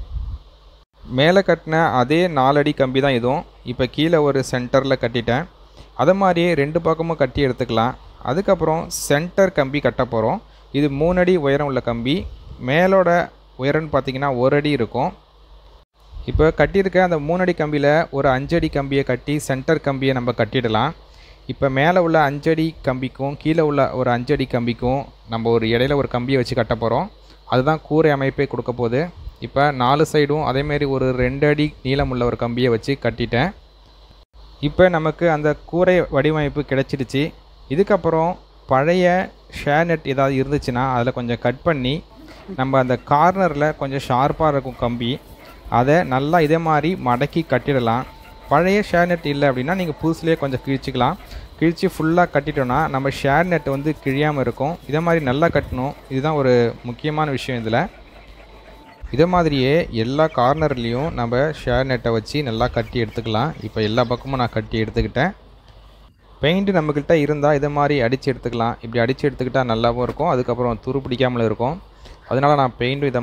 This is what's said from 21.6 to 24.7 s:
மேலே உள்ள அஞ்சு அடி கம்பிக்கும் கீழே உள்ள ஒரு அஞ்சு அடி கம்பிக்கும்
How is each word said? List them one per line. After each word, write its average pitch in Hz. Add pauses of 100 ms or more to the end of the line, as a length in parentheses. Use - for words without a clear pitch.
மேலே 170
உள்ள 165 (120)
அஞ்சு 143
அடி 160 (220)
கம்பிக்கும் 135
கீழே 160
உள்ள 143 (180)
ஒரு 127
அஞ்சு 123
அடி 135
கம்பிக்கும் 123 (320)